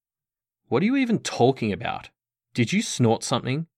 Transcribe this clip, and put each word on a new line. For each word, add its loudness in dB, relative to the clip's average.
"What 0
are 2
you 2
even 2
talking 2
about? -8
Did 0
you 2
snort 2
something -2